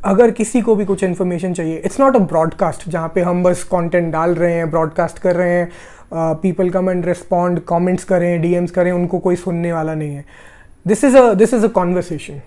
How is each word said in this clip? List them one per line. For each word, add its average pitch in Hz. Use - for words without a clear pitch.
अगर 214
किसी 226
को 226
भी 202
कुछ 196
information 180
चाहिए, 165
it's 190
not 269
a 175
broadcast 160
जहाँ 165
पे 185
हम 180
बस 180
content 170
डाल 165
रहे 170
हैं, 170
broadcast 160
कर 180
रहे 175
हैं, 175
uh, 160
people 185
come 185
and 180
respond, 180
comments 180
करें, 175
डीएम्स 175
करें, 180
उनको 180
कोई 180
सुनने 175
वाला 160
नहीं 151
है। 143
This 208
is 269
a, 240
this 214
is 226
a 214
conversation। 180